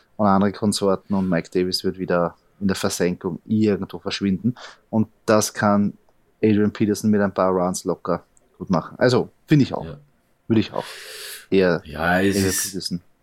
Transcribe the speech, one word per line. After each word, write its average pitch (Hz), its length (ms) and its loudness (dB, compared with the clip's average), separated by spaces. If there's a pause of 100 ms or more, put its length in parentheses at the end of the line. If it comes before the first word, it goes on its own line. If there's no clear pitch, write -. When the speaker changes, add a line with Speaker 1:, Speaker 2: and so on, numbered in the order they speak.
(160)
Speaker 1:
und 104 100 2
andere 98 260 4
Konsorten 98 640 -2
und 95 140 -2
Mike 85 240 -2
Davis 92 320 -2
wird 92 140 -4
wieder 87 380 -2 (240)
in 101 80 -2
der 95 80 0
Versenkung 90 680 -4
irgendwo 101 520 0
verschwinden 98 560 -2 (340)
und 110 200 0 (180)
das 107 260 2
kann 101 400 2 (500)
Adrian 104 300 2
Peterson 107 380 0
mit 104 100 4
ein 98 140 0
paar 92 160 2
Runs 92 340 0
locker 87 400 -4 (340)
gut - 120 -12
machen. 82 280 -2
Also, 120 300 2 (180)
finde 147 180 4
ich 85 100 -2
auch. - 100 -8
Speaker 2:
Ja. - 140 -14 (500)
Speaker 1:
Würde 110 120 4
ich - 120 -4
auch - 120 -6 (680)
eher 90 340 4
Speaker 2:
Ja, 80 360 0
es 98 160 2
Speaker 1:
Adrian 98 120 2
Speaker 2:
ist - 160 -2
Speaker 1:
Peterson. 92 360 -8 (220)